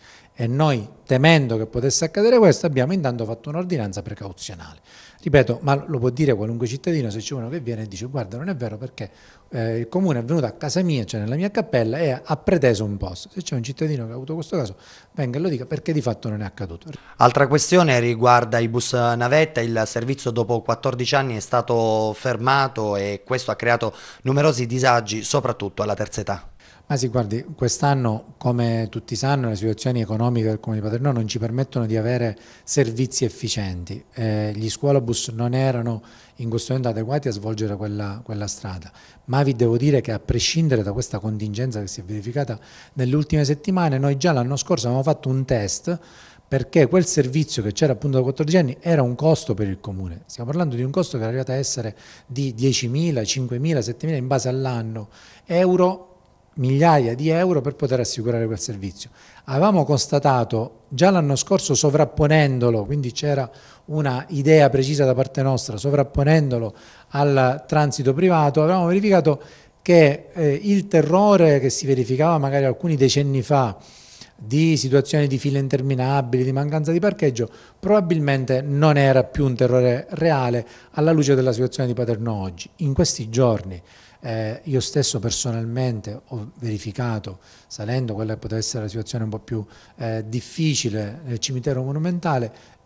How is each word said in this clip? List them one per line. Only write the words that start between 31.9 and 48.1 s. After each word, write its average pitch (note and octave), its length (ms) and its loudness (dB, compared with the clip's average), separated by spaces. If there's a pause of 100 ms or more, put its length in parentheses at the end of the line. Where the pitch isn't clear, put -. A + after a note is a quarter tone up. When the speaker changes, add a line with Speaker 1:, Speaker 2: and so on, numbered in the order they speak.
Speaker 1:
avere A#2 400 -2 (260)
servizi B2 600 -2
efficienti. G2 880 -6
Eh, G#2+ 420 -2
gli G#2+ 140 -6
scuolabus B2 600 0
non A#2+ 260 -4
erano A#2+ 480 -2 (340)
in A#2 140 -6
questo A#2 240 -2
momento B2 160 -2
adeguati A#2+ 380 -4
a - 20 0
svolgere G#2 460 -4
quella, G#2 460 -6
quella G#2 240 -8
strada, F#2 460 -12 (340)
ma C3+ 160 2
vi C3+ 140 2
devo A#2 220 2
dire C#3 240 4
che, A2+ 100 -6
a G#2 60 -4
prescindere B2+ 640 0
da G2+ 100 -4
questa A2 280 -6
contingenza G#2+ 600 -6
che G2 60 -8
si - 140 -12
è F2 40 -14
verificata A2 540 -6 (340)
nelle C3 240 0
ultime D3+ 300 2
settimane, D3+ 500 0
noi C#3 220 2
già E3 140 2
l'anno C3 240 0
scorso B2+ 280 -2
avevamo B2+ 260 0
fatto D3 200 -2
un C3 160 0
test, B2 520 -2 (480)
perché C#3 400 2
quel E3 200 0
servizio C3 560 -2
che G#2 100 -4
c'era D3 220 0
appunto C3+ 240 -2